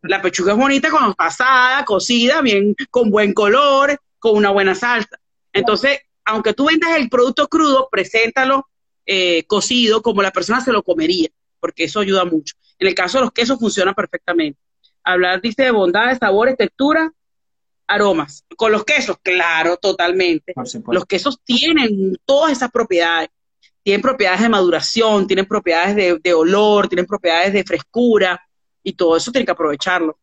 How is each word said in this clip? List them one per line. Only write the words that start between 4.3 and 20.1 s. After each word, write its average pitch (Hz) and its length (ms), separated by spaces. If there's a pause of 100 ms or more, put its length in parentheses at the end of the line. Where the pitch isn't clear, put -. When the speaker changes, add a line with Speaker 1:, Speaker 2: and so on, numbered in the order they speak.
Speaker 1:
una 208 140
buena 190 260
salsa. 233 420 (340)
Entonces, 240 480 (240)
aunque 214 300
tú 277 120
vendas 330 300
el 262 120
producto 254 400
crudo, 277 420
preséntalo, 233 800 (380)
eh, 180 400
cocido, 220 560
como 196 200
la 190 80
persona 214 300
se 247 120
lo 214 100
comería, 165 460 (320)
porque 165 240
eso 160 160
ayuda 190 240
mucho. 160 300 (240)
En - 100
el 180 60
caso 262 240
de 262 60
los 240 80
quesos, 240 260
funciona 196 360
perfectamente. 170 640 (440)
Hablar, 180 380
dice, 233 240
de 254 60
bondades, 214 480
sabores, 226 380
textura, 311 560 (720)
aromas. 196 580 (120)
Con 220 160
los 214 120
quesos, 196 380
claro, 170 560
totalmente. 180 720